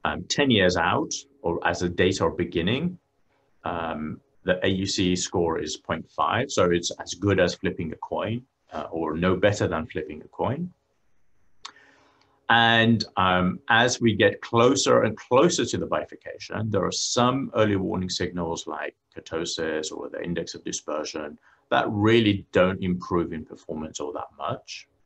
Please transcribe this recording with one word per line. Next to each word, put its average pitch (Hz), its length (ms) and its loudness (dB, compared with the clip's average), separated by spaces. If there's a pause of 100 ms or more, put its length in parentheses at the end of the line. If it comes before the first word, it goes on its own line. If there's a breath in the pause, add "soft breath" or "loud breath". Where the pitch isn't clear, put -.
Um, 78 180 -4 (140)
ten 143 120 2
years 92 260 6
out, 95 380 0 (280)
or 85 260 -2
as 90 120 0
the 90 100 0
data 87 360 2
are 80 60 2 (140)
beginning, 123 520 -2 (640)
um, 82 560 -6 (240)
the 90 120 2 (100)
A 98 40 2
U 95 160 -2
C 90 300 2
score 85 440 -2
is 76 180 -8
point - 320 -6
five, 98 400 -2
so 90 220 2
it's 87 280 0
as - 140 -10
good 95 260 2
as 87 160 4
flipping 87 360 -6
a - 60 -10
coin, 101 440 -6 (320)
uh, 76 160 -8
or 80 280 -4 (100)
no 92 80 4
better 101 320 2
than 80 180 -2
flipping 78 380 -10
a - 60 -20
coin. 143 440 -4 (1800 loud breath)
And, 117 540 6 (120)
um, 90 420 2 (100)
as 120 320 4
we 113 140 2
get - 260 4
closer 120 640 4
and 110 120 -2
closer 139 500 2
to - 120 -4
the 82 80 -4
bifurcation, 87 840 -6
there 98 120 0
are 90 80 -2
some 123 600 -2
early 107 220 2
warning 92 340 -2
signals 87 560 -6
like 76 300 -8 (180)
kurtosis 80 800 -6
or 76 180 -12
the 78 140 -10
index 82 320 -6
of 85 80 -18
dispersion 76 720 -8 (320 soft breath)
that 127 220 2
really 104 600 4
don't 92 300 2
improve 87 520 -2
in 78 120 -10
performance 78 540 -12
all 73 140 -6
that - 220 -10
much. - 520 -10 (180)